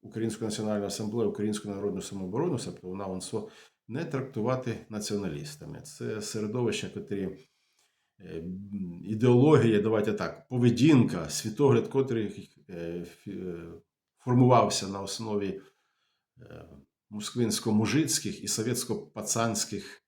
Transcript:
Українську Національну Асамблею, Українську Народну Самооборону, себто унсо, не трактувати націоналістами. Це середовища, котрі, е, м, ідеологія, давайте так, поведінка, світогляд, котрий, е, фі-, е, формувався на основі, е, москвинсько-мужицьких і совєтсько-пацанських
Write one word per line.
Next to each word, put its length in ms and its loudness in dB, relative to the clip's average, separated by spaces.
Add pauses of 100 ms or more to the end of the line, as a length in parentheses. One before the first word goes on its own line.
Українську 440 -6
Національну 400 -2
Асамблею, 440 -2
Українську 400 -4
Народну 320 -4
Самооборону, 580 -4
себто 280 -10
унсо, 640 -6 (380)
не 180 -6
трактувати 840 -4
націоналістами. 920 -6
Це 400 -10
середовища, 680 -2
котрі, 580 -6 (720)
е, 200 -10
м, 680 -10
ідеологія, 760 6
давайте 320 2
так, 340 -6
поведінка, 840 4
світогляд, 580 2
котрий, 640 -2 (200)
е, 360 -8
фі-, 260 -16
е, 400 -10 (460)
формувався 680 6
на 140 -6
основі, 600 -4 (800)
е, 240 -18 (460)
москвинсько-мужицьких 1300 0
і 60 -8
совєтсько-пацанських 1600 -4